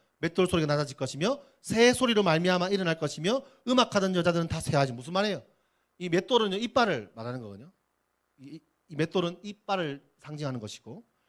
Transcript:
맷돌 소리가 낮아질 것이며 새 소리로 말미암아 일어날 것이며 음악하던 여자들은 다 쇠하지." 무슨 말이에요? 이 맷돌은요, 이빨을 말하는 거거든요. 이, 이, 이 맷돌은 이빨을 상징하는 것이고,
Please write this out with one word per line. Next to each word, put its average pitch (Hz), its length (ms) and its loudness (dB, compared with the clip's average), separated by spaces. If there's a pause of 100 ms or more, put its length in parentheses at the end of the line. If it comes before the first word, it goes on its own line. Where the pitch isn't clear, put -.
(180)
맷돌 170 280 0
소리가 170 200 2
낮아질 147 300 0
것이며 165 460 -4 (180)
새 233 320 4
소리로 233 300 2
말미암아 180 460 2
일어날 185 300 0
것이며 165 460 -2 (240)
음악하던 214 460 2
여자들은 170 340 2
다 165 120 -4
쇠하지." 139 320 0
무슨 123 220 -12
말이에요? 190 280 -2 (560)
이 180 100 -8
맷돌은요, 190 480 2
이빨을 214 580 0
말하는 120 260 -8
거거든요. 110 300 -16 (680)
이, 135 60 -20 (100)
이, 160 60 -18 (280)
이 156 80 -14
맷돌은 170 460 -2
이빨을 185 600 -6 (160)
상징하는 147 420 -8
것이고, 110 440 -16 (240)